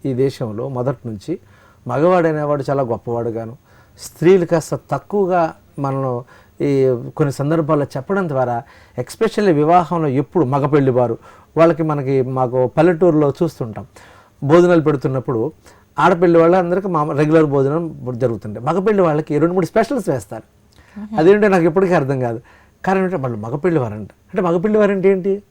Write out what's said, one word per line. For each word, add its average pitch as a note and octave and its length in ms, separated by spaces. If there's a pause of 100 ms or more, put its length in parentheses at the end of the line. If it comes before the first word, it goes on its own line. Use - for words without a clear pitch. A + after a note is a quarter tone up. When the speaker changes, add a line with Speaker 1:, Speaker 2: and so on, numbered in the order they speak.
Speaker 1:
ఈ C3+ 80
దేశంలో B2+ 540
మొదటి B2+ 400
నుంచి A2+ 300 (480)
మగవాడు E3 420
అనేవాడు D3 420
చాలా C#3 120
గొప్పవాడుగాను, A#2 720 (420)
స్త్రీలు F3+ 460
కాస్త E3 300
తక్కువగా F3 800 (240)
మనలో C3+ 460 (360)
ఈ C#3 260 (300)
కొన్ని C#3+ 160
సందర్భాల్లో D3 540 (100)
చెప్పడం F#3 320
ద్వారా, B2 340 (380)
especially G#3 520
వివాహంలో D#3+ 560
ఎప్పుడు C#3+ 360
మగ C#3 220
పెళ్లి C#3+ 240
వారు A#2+ 280 (380)
వాళ్ళకి, E3 260
మనకి, C#3 400
మాకు B2+ 440
పల్లెటూరులో D#3 680 (100)
చూస్తుంటాం, A2 440 (580)
భోజనాలు F3 360
పెడుతున్నప్పుడు C3+ 720 (460)
ఆడపిల్లి E3+ 400
వాళ్ళందరికీ F3+ 500
మా D#3 240
రెగ్యులర్ D#3 320
భోజనం C#3+ 680
జరుగుతుంటాయి, A2+ 520
మగ E3 120
పెళ్లి G3+ 240
వాళ్ళకి D#3 360
రెండు E3+ 160
మూడు F#3 120
స్పెషల్స్ A3+ 420
వేస్తారు. A2+ 340 (580)
Speaker 2:
మ్మ్. A3 180
Speaker 1:
అదేంటో G3+ 300
నాకు F#3+ 160
ఎప్పటికీ F3 280
అర్థం C#3 280
కాదు. A#2 200 (440)
కారణం F#3+ 200
ఏంటంటే, F3+ 180
వాళ్ళు A#2+ 160
మగ A#2 180
పెళ్లి D#3+ 240
వారంట. G#2+ 320
అంటే - 300
మగ F3 160
పెళ్లి G#3+ 200
వారంటే G3 300
ఏంటి? G3 420